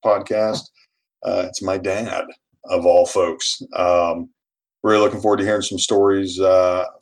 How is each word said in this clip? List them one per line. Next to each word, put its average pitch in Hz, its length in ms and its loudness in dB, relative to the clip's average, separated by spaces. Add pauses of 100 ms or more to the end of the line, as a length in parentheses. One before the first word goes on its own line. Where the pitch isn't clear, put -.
podcast. 107 580 -2 (640)
Uh, 95 220 -4
it's - 160 -12
my 95 160 -4
dad, 98 460 -6 (400)
of 87 200 -2
all 87 220 6
folks. - 560 -4 (140)
Um, 87 520 0 (540)
really 107 160 2
looking 107 220 2
forward 104 160 2
to 98 80 0
hearing 104 180 0
some 95 160 -6
stories, 98 600 2
uh, 92 440 2 (180)